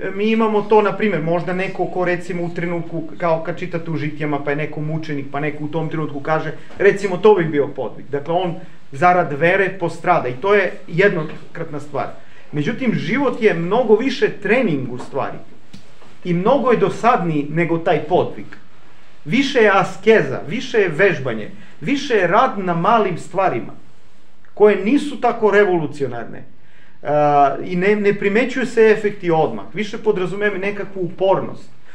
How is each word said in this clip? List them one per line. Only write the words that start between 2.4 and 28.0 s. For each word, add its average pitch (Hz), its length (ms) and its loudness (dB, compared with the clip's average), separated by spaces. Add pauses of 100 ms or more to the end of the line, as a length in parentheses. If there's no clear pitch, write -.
u 170 100 -6
trenutku, 170 480 -4 (160)
kao 165 240 0
kad 170 160 -6
čitate 170 320 -6
u 160 60 -2
žitijama, 147 480 -4
pa 143 60 -2
je 143 60 0
neko 151 240 -4
mučenik, 151 520 -4
pa 143 80 -4
neko 151 240 -4
u 143 40 -4
tom 160 200 -4
trenutku 147 320 -6
kaže, 156 320 -2 (260)
recimo, 185 380 2
to 214 180 6
bi 175 100 2
bio 143 240 0
podvig. 123 420 -8
Dakle, 143 240 -4
on 180 200 -2 (380)
zarad 170 400 4
vere 175 360 2 (100)
postrada 165 500 0
i 127 120 -6
to 196 140 2
je 196 180 2 (140)
jednokratna 165 920 -2
stvar. 131 260 -6 (460)
Međutim, 214 420 0
život 202 480 0
je 196 120 6
mnogo 208 420 4
više 240 320 2 (140)
trening 180 500 0
u 123 60 -6
stvari 127 400 -6 (840)
i 175 100 -2
mnogo 247 360 2
je 226 60 6
dosadniji 175 760 2
nego 165 280 0
taj 165 260 2
podvig. 139 420 0 (800)
Više 262 340 0
je 214 160 8
askeza, 180 760 2
više 233 300 -4
je 196 100 4
vežbanje, 135 640 0 (300)
više 247 340 -2
je 190 120 4
rad 208 320 2
na 180 160 -2
malim 185 440 2
stvarima 143 540 -2 (840)
koje 196 300 6
nisu 240 360 0
tako 220 300 2
revolucionarne. 131 920 0 (580)
A, 147 640 4
i 180 120 -4
ne, 196 200 4
ne 202 220 2